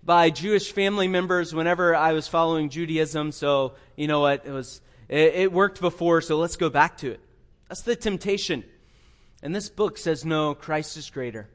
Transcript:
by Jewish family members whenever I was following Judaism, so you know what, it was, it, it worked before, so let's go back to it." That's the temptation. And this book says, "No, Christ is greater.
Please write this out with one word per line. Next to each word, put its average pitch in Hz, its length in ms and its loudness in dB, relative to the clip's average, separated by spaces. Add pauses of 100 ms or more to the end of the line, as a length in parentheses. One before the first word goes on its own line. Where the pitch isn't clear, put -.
by 170 260 6
Jewish 190 420 0
family 196 360 0
members 180 480 0
whenever 170 400 2
I 160 180 4
was 156 140 -2
following 165 420 0
Judaism, 156 600 -4
so 139 420 0 (220)
you 147 120 -4
know 151 120 2
what, 143 260 2
it 143 60 -12
was, 131 300 -10 (260)
it, 151 280 4
it 190 180 2
worked 196 260 2
before, 170 420 2
so 156 160 -2
let's 170 200 -2
go 165 120 0
back 147 280 2
to 131 140 -8
it." - 100 -16 (460)
That's - 160 -12
the 240 120 0
temptation. 196 680 -4 (800)
And 160 140 -6
this 202 140 -8
book 214 280 -2
says, 160 280 -4
"No, 156 280 0
Christ 151 440 -6
is 147 120 -16
greater. 113 460 -10